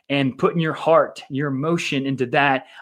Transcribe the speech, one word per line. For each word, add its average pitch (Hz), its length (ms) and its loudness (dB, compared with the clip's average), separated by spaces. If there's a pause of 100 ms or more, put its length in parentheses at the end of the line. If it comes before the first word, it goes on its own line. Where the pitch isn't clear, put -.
and 139 300 -2
putting 170 220 0
your 160 120 -2
heart, - 560 2
your 143 200 -4
emotion 143 580 -2
into 131 200 -2
that, 139 400 2 (160)